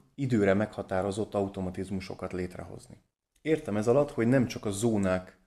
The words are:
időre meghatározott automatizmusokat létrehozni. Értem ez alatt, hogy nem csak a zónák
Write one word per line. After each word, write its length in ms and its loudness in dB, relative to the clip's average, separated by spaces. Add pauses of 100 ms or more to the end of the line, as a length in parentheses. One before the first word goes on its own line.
(140)
időre 400 4
meghatározott 800 -2
automatizmusokat 1000 -4
létrehozni. 720 -10 (360)
Értem 340 0
ez 120 2
alatt, 220 4
hogy 160 0
nem 200 4
csak 180 -8
a 60 -2
zónák 760 0